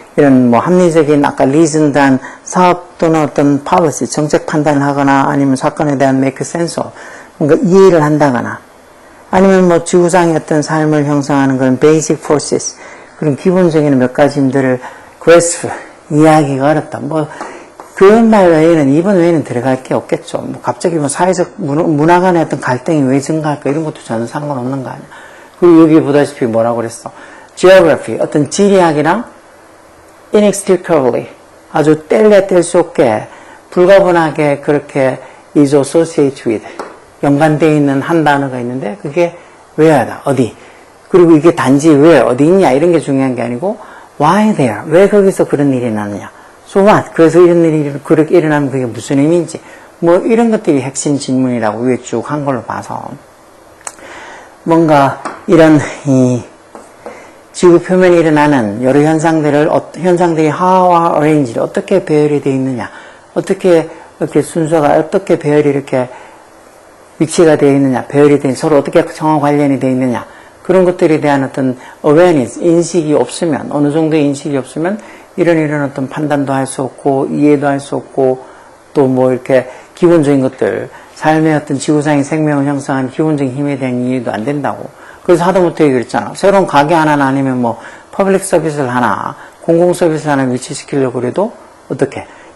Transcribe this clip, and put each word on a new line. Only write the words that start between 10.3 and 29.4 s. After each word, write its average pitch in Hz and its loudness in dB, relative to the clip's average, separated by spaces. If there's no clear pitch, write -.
어떤 151 -2
삶을 151 0
형성하는 139 0
그런 131 0
basic 156 2
forces, - -4
그런 151 -2
기본적인 156 2
몇 127 0
가지 147 0
힘들을 131 0
grasp, 170 2
이해하기가 147 0
어렵다. 151 -4
뭐 151 -2
그런 220 4
말 196 4
외에는, 156 4
이번 175 2
외에는 170 2
들어갈 127 -2
게 - -6
없겠죠. - -6
뭐 - -12
갑자기 - -4
뭐 147 -2
사회적 180 -2
문-, 160 -2
문화 170 2
간의 175 2
어떤 151 -6
갈등이 - -2
왜 135 0
증가할까, 151 -4
이런 156 -4
것도 151 -12
저는 117 -8
상관없는 135 -8
거 120 -12
아니야. - -16
그리고 170 6
여기 160 4
보다시피 139 0
뭐라고 113 0
그랬어? 113 -10
geography, 170 4
어떤 151 -2
지리학이랑 180 0